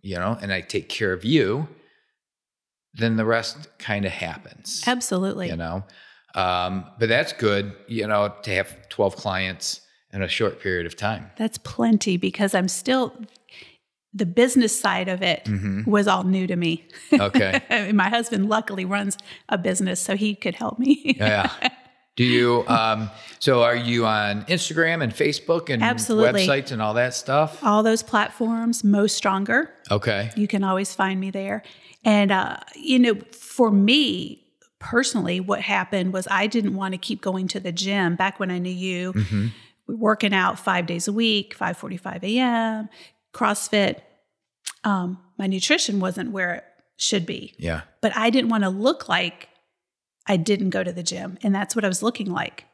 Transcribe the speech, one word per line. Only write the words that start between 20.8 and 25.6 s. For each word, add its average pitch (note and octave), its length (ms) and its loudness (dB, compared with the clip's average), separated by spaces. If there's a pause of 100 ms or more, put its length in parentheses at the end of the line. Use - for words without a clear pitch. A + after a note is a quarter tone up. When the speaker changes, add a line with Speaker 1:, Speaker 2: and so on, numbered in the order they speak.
Speaker 2:
<laughs> - 40 -14
Speaker 1:
Yeah. G#2 320 2 (640)
Do B2 100 4
you, A#2+ 420 4
um, A2 420 2 (300)
so B2 240 6
are A#2+ 140 4
you A#2 280 2
on G#2 400 2
Instagram E3 560 0
and A2+ 120 -2
Facebook D3+ 560 0